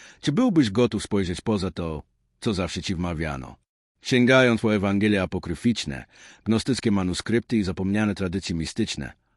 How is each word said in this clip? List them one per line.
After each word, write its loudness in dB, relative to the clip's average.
czy 0
byłbyś 4
gotów 2
spojrzeć -2
poza -2
to, -8
co -2
zawsze -4
ci -4
wmawiano? -6
Sięgając 6
po 2
Ewangelie 2
apokryficzne, -4
gnostyckie 0
manuskrypty -2
i 2
zapomniane -2
tradycje -4
mistyczne, -4